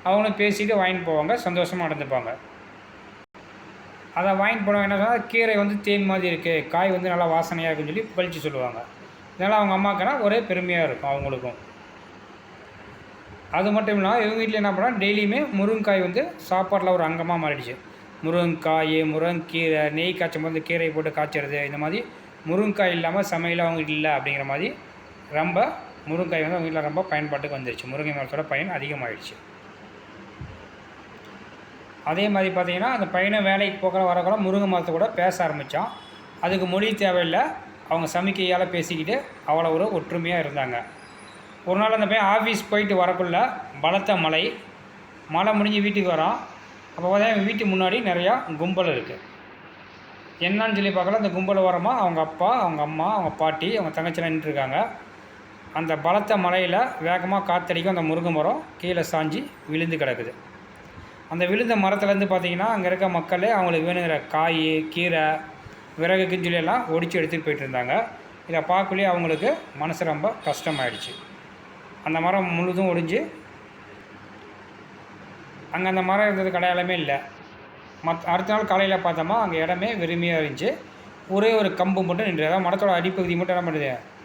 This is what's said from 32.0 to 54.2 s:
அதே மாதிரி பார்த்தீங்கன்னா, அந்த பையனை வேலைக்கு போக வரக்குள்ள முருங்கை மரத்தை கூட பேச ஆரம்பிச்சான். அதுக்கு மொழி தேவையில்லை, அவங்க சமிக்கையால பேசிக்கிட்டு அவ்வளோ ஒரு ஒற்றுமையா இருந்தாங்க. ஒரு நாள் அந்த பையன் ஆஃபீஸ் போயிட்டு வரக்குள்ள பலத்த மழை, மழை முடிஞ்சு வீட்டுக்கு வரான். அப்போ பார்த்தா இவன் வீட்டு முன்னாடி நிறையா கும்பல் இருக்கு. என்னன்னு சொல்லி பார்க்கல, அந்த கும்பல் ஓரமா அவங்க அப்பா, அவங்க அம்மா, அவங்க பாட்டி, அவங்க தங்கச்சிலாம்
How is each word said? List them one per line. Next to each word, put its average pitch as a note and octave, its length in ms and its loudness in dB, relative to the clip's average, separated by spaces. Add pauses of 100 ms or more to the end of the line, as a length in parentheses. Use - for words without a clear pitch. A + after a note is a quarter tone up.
அதே F3+ 240 0
மாதிரி F#3+ 260 2
பார்த்தீங்கன்னா, F3+ 380 0
அந்த G#3 140 0
பையனை G3 360 2
வேலைக்கு G3 360 2
போக F#3 200 0
வரக்குள்ள F3+ 420 2
முருங்கை G3 260 2
மரத்தை F3 280 0
கூட E3+ 120 4
பேச F3+ 400 2
ஆரம்பிச்சான். D3 420 -4 (520)
அதுக்கு F#3 260 2
மொழி G3+ 280 2
தேவையில்லை, F3+ 460 4 (480)
அவங்க E3 320 0
சமிக்கையால F#3 480 2
பேசிக்கிட்டு F3 540 -2 (240)
அவ்வளோ D#3+ 260 2
ஒரு E3 120 2
ஒற்றுமையா F3 520 -2
இருந்தாங்க. C#3 460 -2 (840)
ஒரு F#3 160 2
நாள் A3 120 4
அந்த G#3+ 140 2
பையன் G#3 180 2
ஆஃபீஸ் G#3+ 460 2
போயிட்டு G3+ 360 4
வரக்குள்ள F3+ 460 2 (280)
பலத்த F#3+ 360 2
மழை, E3 380 2 (720)
மழை F#3+ 260 2
முடிஞ்சு G#3 260 2
வீட்டுக்கு G3+ 300 2
வரான். E3 240 2 (640)
அப்போ F3+ 220 2
பார்த்தா A3+ 140 4
இவன் G3+ 120 2
வீட்டு G#3+ 220 0
முன்னாடி F#3+ 360 2
நிறையா F3+ 540 0
கும்பல் F3 360 0
இருக்கு. A#2+ 280 -6 (1200)
என்னன்னு G#3 340 0
சொல்லி G3 140 2
பார்க்கல, F#3+ 280 2
அந்த G#3 140 2
கும்பல் F#3+ 280 0
ஓரமா F#3 380 2
அவங்க F3 240 2
அப்பா, F3+ 400 2
அவங்க D#3+ 220 0
அம்மா, D#3+ 300 -2
அவங்க F#3 180 0
பாட்டி, D#3+ 460 0
அவங்க E3 260 -2
தங்கச்சிலாம் E3 300 -2